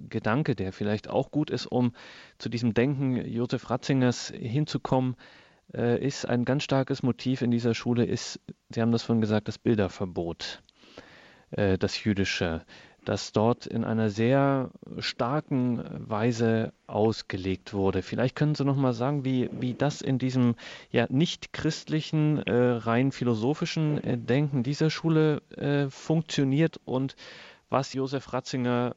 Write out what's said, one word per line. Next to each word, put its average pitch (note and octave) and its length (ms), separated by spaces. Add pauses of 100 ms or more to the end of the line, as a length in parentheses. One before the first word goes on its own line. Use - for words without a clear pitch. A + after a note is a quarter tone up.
Gedanke, A2+ 460
der F#2+ 180
vielleicht G#2 340
auch - 220
gut D3 220
ist, - 160
um A#2+ 260 (460)
zu - 100
diesem A#2 240
Denken C3 440
Josef A#2 520
Ratzingers B2+ 680
hinzukommen, B2+ 800 (600)
äh, A#2+ 280
ist - 220
ein A#2+ 180
ganz C3 200
starkes C3+ 400
Motiv B2+ 400
in A#2+ 80
dieser A#2 240
Schule, A#2+ 280
ist, - 400 (260)
Sie A#2 120
haben A#2 100
das A#2 120
vorhin A#2 180
gesagt, G#2+ 260
das A2+ 120
Bilderverbot, F#2 1040 (880)
äh, G2 260
das - 260
jüdische, F#2+ 640 (400)
das - 260
dort A2+ 360
in A2+ 180
einer A2 240
sehr C3 640 (260)
starken B2+ 880 (260)
Weise A2+ 640 (140)
ausgelegt G2+ 880
wurde. F#2+ 280
Vielleicht A2+ 340
können D3+ 200
Sie C#3 100
noch C#3 100
mal C3 160
sagen, C3 320
wie, B2+ 280
wie A#2+ 240
das D3 260
in C3+ 160
diesem, B2 380 (340)
ja, A#2+ 200
nicht - 440
christlichen, D3+ 880
äh, - 140
rein A#2+ 580
philosophischen, D3 920
äh, - 140
Denken C3+ 460
dieser D3 260
Schule, D#3 540 (120)
äh, C#3+ 360
funktioniert D#3 960
und C3 300 (540)
was C3 240
Josef C3 380
Ratzinger, B2 640